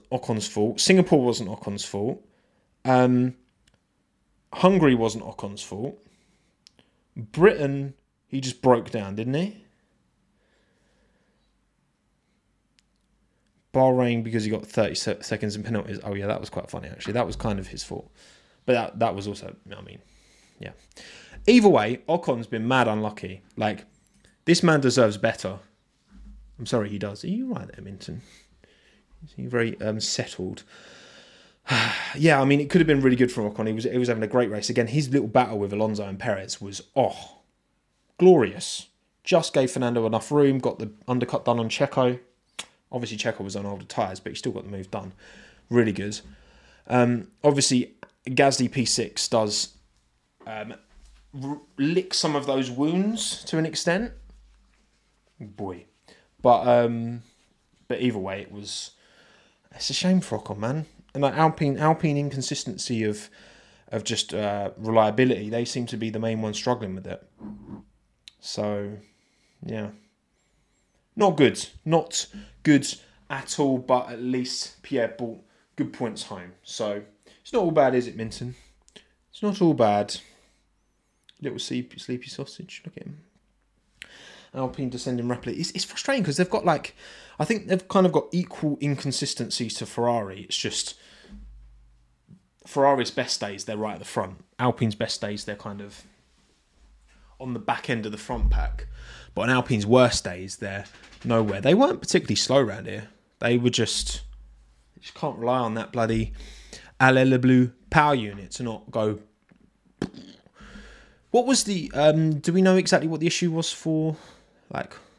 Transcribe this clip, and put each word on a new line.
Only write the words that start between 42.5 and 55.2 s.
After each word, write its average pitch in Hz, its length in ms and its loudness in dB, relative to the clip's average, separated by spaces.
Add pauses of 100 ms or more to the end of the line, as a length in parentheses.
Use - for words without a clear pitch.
Obviously, 117 240 -6
Checo 113 240 -4
was 98 160 -8
on 101 80 -8
older 98 220 -10
tyres, 95 340 -4
but - 120 -10
he - 40 -12
still 123 160 -6
got 98 120 -10
the 98 60 -16
move 95 200 -10
done. 95 220 -10 (580)
Really 117 220 4
good. 101 280 -8 (640)
Um, 120 420 2 (140)
obviously, 139 520 2 (320)
Gasly 131 440 2
P 127 140 -2
six - 440 -4
does, 107 460 0 (720)
um, 110 280 -12 (680)
r-, 143 180 -8 (180)
lick 170 360 0
some 151 220 0
of 131 100 -4
those 135 240 0
wounds 175 720 -2
to 165 140 -4
an 160 80 0
extent. 180 460 -2 (1300)